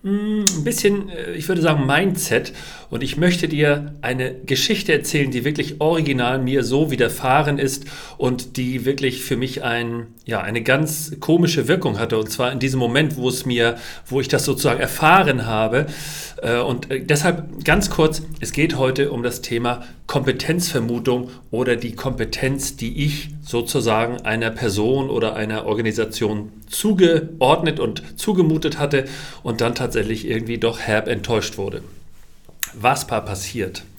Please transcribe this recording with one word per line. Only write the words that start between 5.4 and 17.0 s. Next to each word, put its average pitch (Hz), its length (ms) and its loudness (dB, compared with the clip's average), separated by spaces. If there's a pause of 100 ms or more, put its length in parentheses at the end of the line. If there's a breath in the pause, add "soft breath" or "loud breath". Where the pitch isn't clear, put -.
wirklich 147 340 -2
original 139 600 2
mir 131 240 2
so 135 260 2
widerfahren 135 680 2
ist 135 260 -2 (320 loud breath)
und 127 400 -2
die 127 260 -2
wirklich 135 380 0
für 123 160 -2
mich 123 260 -4
ein, 117 440 -2 (180)
ja, 107 160 -2
eine 110 220 -2
ganz 147 560 0
komische 165 480 4
Wirkung 135 320 2
hatte. 113 180 0
Und 107 140 -2
zwar 127 200 0
in 135 60 -6
diesem 131 220 0
Moment, 131 360 2
wo 123 140 0
es - 160 -4
mir, 120 300 2 (320 loud breath)
wo 131 140 0
ich 127 60 -2
das - 160 2
sozusagen 135 360 2
erfahren 151 680 4
habe. 113 400 2 (560 loud breath)
Äh, 120 160 0
und, 120 320 -2
äh, 135 120 -2